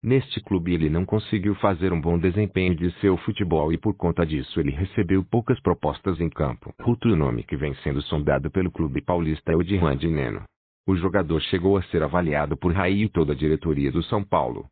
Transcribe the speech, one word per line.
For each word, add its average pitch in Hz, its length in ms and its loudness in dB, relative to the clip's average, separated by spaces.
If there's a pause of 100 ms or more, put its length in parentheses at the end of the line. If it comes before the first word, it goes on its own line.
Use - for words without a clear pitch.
Neste 127 380 0
clube 87 320 0
ele 78 160 2
não 85 160 2
conseguiu 104 480 0
fazer 92 400 0
um 82 80 0
bom 85 160 2
desempenho 92 560 2
de 85 200 0
seu 98 240 2
futebol 82 540 0
e 85 60 0
por 101 180 -2
conta 85 300 0
disso 76 340 -4
ele 71 120 0
recebeu 95 520 0
poucas 117 360 -2
propostas 85 600 -2
em 85 80 0
campo. 69 460 -4 (100)
Outro 117 320 2
nome 62 280 0
que - 120 -6
vem 69 280 -4
sendo 71 180 -2
sondado 73 480 -2
pelo 92 220 0
clube 73 280 -2
paulista 85 520 -2
é 80 40 4
o 87 60 4
de 95 160 0
Randy 76 300 0
Neno. 64 340 -2 (460)
O 98 80 2
jogador 85 440 0
chegou 95 380 2
a 90 60 0
ser 82 180 -2
avaliado 73 560 0
por 85 160 0
Raí 98 300 2
e 107 60 0
toda 76 240 2
a - 20 0
diretoria 76 560 0
do 82 100 -2
São 104 220 -2
Paulo 65 480 -2